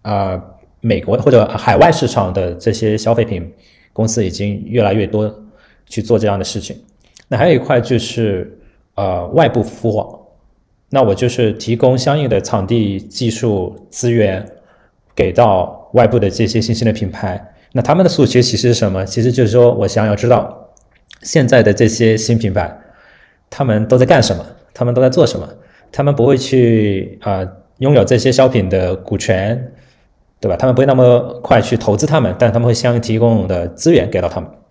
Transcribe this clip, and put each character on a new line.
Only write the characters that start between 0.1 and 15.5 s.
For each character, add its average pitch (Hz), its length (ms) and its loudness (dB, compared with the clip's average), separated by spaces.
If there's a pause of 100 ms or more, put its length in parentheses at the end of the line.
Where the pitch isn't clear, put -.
美 110 180 0
国 - 200 -2
或 143 120 2
者 117 160 4
海 - 300 -2
外 165 120 6
市 156 160 -2
场 95 280 -2
的 87 220 -4
这 104 180 -2
些 107 240 -2
消 113 180 0
费 117 80 0
品 87 260 -6 (440)
公 110 120 -2
司 113 200 -2
已 90 40 -4
经 101 360 -6
越 113 180 0
来 101 100 0
越 104 140 -2
多 104 260 -4 (520)
去 - 160 -8
做 107 180 0
这 110 80 -2
样 101 100 -2
的 92 60 -6
事 - 160 -8
情。 - 160 -14 (540)
那 120 80 -2
还 139 100 4
有 160 80 4
一 - 20 0
块 127 220 0
就 120 180 -2
是， 104 600 -4 (360)
呃， 92 320 -4
外 143 200 2
部 113 160 -2
孵 - 260 -6
化。 - 300 -6 (720)
那 139 120 2
我 101 100 2
就 123 160 0
是 113 240 0
提 - 220 -4
供 127 200 2
相 143 220 0
应 143 100 -2
的 101 140 0
场 98 240 -4
地、 101 340 -2
技 - 300 -6
术、 98 600 -4
资 - 180 -4
源 104 340 0 (720)
给 92 160 0
到 98 600 0